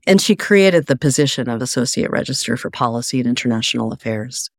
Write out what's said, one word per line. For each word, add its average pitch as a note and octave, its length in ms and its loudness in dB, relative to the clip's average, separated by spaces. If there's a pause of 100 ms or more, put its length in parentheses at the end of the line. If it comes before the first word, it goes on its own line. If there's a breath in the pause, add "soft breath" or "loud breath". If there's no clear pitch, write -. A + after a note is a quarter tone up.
And G3 160 6
she G#3 140 2
created F#3+ 500 4
the C3 120 0
position C#3 520 0
of A#2 120 -4
Associate - 500 -2
Register - 460 -4
for - 120 -8
Policy A#2+ 500 -2
and B2 80 0
International A2+ 680 -2
Affairs. A2 640 -6